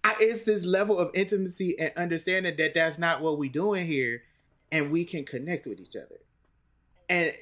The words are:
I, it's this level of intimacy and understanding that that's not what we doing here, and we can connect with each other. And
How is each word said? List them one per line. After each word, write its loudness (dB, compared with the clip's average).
I, 2
it's 4
this 2
level 2
of 0
intimacy 0
and -2
understanding 0
that 0
that's 2
not 2
what 0
we -2
doing -2
here, -2
and 0
we 0
can -8
connect -8
with -10
each -20
other. -14
And 2